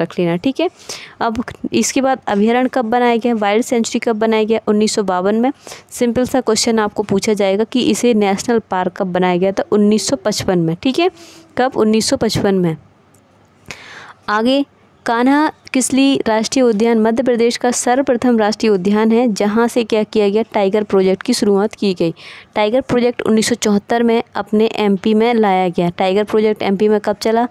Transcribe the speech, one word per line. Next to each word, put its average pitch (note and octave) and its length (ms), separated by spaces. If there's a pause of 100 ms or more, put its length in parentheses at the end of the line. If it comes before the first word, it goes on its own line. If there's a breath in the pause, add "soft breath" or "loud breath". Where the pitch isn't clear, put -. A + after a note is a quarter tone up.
रख - 160
लेना, F3 180
ठीक C4 240
है। D#4+ 100 (500 loud breath)
अब A#3 240 (280)
इसके - 280
बाद C4 260
अभयारण्य A#3 480
कब C4 100
बनाया A#3+ 320
गया, A#3+ 180
वाइल्ड G#3+ 300
सेंचुरी A#3 340
कब A3+ 180
बनाया A3 280
गया, A3 240
उन्नीस G#3+ 260
सौ A3 80
बावन F#3 320
में। B3 180 (380 loud breath)
सिंपल B3 340
सा B3+ 160
क्वेश्चन A3 380
आपको G#3+ 240
पूछा G#3 300
जाएगा G3+ 320
कि B3 160
इसे A3+ 340
नेशनल G#3 440
पार्क F#3 380
कब G3+ 100
बनाया F3+ 300
गया F#3+ 160
था, - 200
उन्नीस G#3 360
सौ C#4 80
पचपन G3 420
में, E3 240
ठीक C4+ 160
है। F4 120 (480 loud breath)
कब, B3+ 180
उन्नीस A3 320
सौ C#4 80
पचपन G#3 380
में। F3 220 (1500 loud breath)
आगे, A#3+ 360 (420)
कान्हा C4 460 (200)
किसली C4+ 540
राष्ट्रीय A3 360
उद्यान A#3 360
मध्य A3+ 240
प्रदेश A#3+ 340
का B3 140
सर्वप्रथम B3 680
राष्ट्रीय G#3+ 340
उद्यान G#3 400
है, A#3+ 200
जहां G#3 360
से A#3 160
क्या G#3+ 180
किया G#3 260
गया, G#3+ 140
टाइगर G#3+ 400
प्रोजेक्ट F#3+ 400
की B3+ 100
शुरुआत G3+ 420
की G3 200
गई। E3+ 200 (400 loud breath)
टाइगर G#3+ 260
प्रोजेक्ट B3 420
उन्नीस A3 260
सौ B3 60
चौहत्तर A3 480
में A#3 200 (120)
अपने G#3+ 320
एमपी G#3 480
में A3+ 200
लाया F#3+ 340
गया। F3 220
टाइगर F#3+ 340
प्रोजेक्ट G#3+ 380
एमपी G3 260
में G#3+ 120
कब G#3 160
चला, A3+ 340